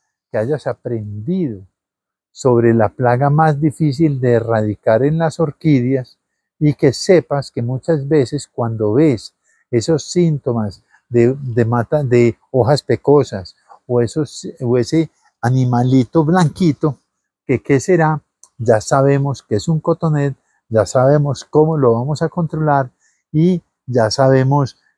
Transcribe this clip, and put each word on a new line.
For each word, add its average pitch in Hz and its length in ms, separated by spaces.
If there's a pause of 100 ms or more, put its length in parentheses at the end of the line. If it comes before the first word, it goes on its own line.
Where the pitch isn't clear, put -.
(320)
que 120 60
hayas 127 280
aprendido 113 1000 (640)
sobre 117 420
la 107 160
plaga 123 400
más 151 300
difícil 147 600
de 123 140
erradicar 110 680
en 151 140
las 160 220
orquídeas 135 760 (400)
y 147 160
que 139 200
sepas 147 580
que 127 100
muchas 135 460
veces 143 400
cuando 110 460
ves 139 420 (340)
esos 131 360
síntomas 131 800 (260)
de, 120 300
de 120 260
mata, 120 380
de 120 340 (140)
hojas 131 300
pecosas 120 720 (300)
o 120 160
esos, 151 460 (140)
o 123 160
ese 156 340 (300)
animalito 127 840
blanquito, 160 760 (480)
que - 160
qué 139 180
será, 156 420 (360)
ya 113 220
sabemos 139 640
que 110 120
es - 120
un 160 140
cotonet, 151 540 (340)
ya 110 160
sabemos 139 580
cómo 156 340
lo 123 160
vamos 135 280
a 160 80
controlar 151 600 (420)
y 170 300 (240)
ya 120 240
sabemos 135 680 (200)